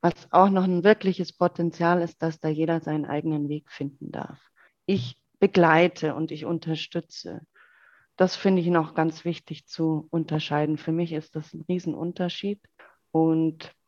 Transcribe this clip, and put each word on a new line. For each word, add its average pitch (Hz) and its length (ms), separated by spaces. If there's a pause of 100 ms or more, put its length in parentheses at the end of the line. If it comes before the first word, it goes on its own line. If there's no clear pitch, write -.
was 170 120 (180)
auch 185 180
noch 190 140
ein 180 220
wirkliches 190 480
Potenzial 175 680
ist, 170 200
dass 160 180
da - 80
jeder 160 320
seinen 151 260
eigenen 147 440
Weg 151 200
finden - 420
darf. - 280 (480)
Ich - 340 (180)
begleite 170 760
und 160 160
ich 156 140
unterstütze. 160 960 (760)
Das 185 200
finde 190 260
ich 165 80
noch 165 260
ganz 160 300
wichtig - 420
zu 156 420
unterscheiden. 151 680
Für 160 160
mich 170 180
ist 156 240
das 156 180
ein 160 140
Riesenunterschied 175 920 (520)
und 160 640 (120)